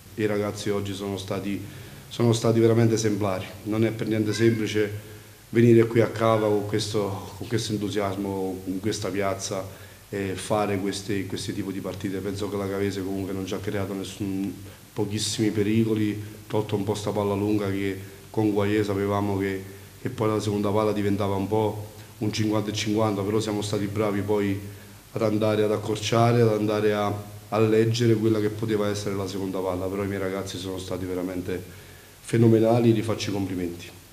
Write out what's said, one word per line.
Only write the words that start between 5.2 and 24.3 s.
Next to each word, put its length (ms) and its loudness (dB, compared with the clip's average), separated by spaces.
venire 380 8
qui 140 4
a 80 4
Cava 380 2
con 200 2
questo, 680 -4
con 120 -10
questo 240 -2
entusiasmo, 920 -2
con 160 -6
questa 300 -4
piazza 580 -4
e 260 -4
fare 420 0
questi, 480 -4
questi 260 -6
tipi 220 -6
di 60 -6
partite. 400 -6
Penso 280 -4
che 100 -4
la 100 -2
Cavese 360 -2
comunque 300 -4
non 140 -6
ci 80 -4
ha 20 -6
creato 360 -4
nessun, 600 -4
pochissimi 560 -2
pericoli, 720 2
tolto 300 -2
un 80 0
po' 100 -2
sta 160 -4
palla 240 0
lunga 380 0
che 280 -2
con 220 2
Guagliè 320 2
sapevamo 560 0
che, 240 -2
che 100 -6
poi 180 0
la 120 2
seconda 300 0
palla 220 2
diventava 420 0
un 140 -2
po' 460 -2
un 120 0
cinquanta 380 0
e 40 -6
cinquanta, 500 0
però 160 2
siamo 240 -2
stati 240 -2
bravi 340 0
poi 380 0